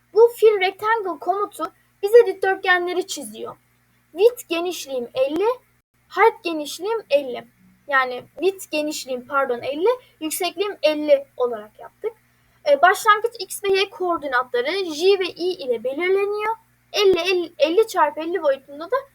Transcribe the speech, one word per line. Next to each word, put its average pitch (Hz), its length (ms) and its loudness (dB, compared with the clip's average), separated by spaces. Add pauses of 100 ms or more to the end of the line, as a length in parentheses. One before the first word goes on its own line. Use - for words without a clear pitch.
(140)
Bu 466 220 8
fill 427 240 4
rectangle 381 580 -2
komutu 359 540 -4 (300)
bize 415 240 8
dikdörtgenleri 370 800 -2
çiziyor. 226 500 -12 (560)
Width 427 360 2
genişliğim 302 640 -6
elli, 311 320 -2 (640)
height 440 360 2
genişliğim 330 640 -6
elli. 247 340 -2 (440)
Yani 254 360 -2 (100)
width 381 360 -4
genişliğim, 294 560 -6
pardon, 254 340 -2
elli, 302 280 -2 (320)
yüksekliğim 339 600 -6
elli 302 440 2 (100)
olarak 226 440 -6
yaptık. - 320 -12 (580)
Ee, 285 120 4
başlangıç 415 560 4
x - 260 -12
ve 381 140 2
y 392 120 0
koordinatları 294 920 -2 (100)
J 370 240 4
ve 370 80 -2
I 349 260 -6
ile 240 320 -4
belirleniyor. 403 720 -2 (360)
Elli, 381 260 4
elli, 349 400 -2
elli 359 300 2
çarpı 302 320 0
elli 330 220 -4
boyutunda 285 480 -2
da 494 60 -2 (180)